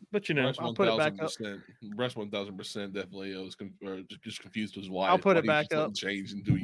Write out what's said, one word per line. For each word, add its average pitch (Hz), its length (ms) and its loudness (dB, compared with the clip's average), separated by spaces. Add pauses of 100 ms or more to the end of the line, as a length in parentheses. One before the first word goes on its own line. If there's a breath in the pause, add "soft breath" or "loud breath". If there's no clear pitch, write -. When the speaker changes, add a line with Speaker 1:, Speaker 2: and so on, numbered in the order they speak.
(100)
Speaker 1:
but, 202 180 -2
you 170 60 2
know, 135 120 4
Speaker 2:
Russ 123 120 0
Speaker 3:
I'll 165 160 -2
put - 140 6
it 113 80 6
back 156 180 4
up. - 60 -8
Speaker 2:
one - 80 0
thousand - 160 -6
percent. 101 180 -8 (340)
Russ 120 200 0
one 104 140 -4
thousand 101 260 -4
percent 101 380 -6
definitely, 98 400 -6
uh, 95 80 -6
was 95 120 -10
con-, 95 180 -12 (120)
or 95 180 -6
just, 101 200 -16
just 107 180 -10
confused 107 340 -6
with 98 100 -8
his 92 60 -10
wife. 95 200 2
Speaker 3:
I'll 185 80 8
put 185 180 4
Speaker 2:
Why - 40 6
Speaker 3:
it - 40 0
Speaker 2:
he - 40 2
Speaker 3:
back 151 180 4
Speaker 2:
just - 80 -6
Speaker 3:
up. 156 60 2
Speaker 2:
wouldn't 190 160 -2
change 98 360 -4
and - 120 -8
do - 200 4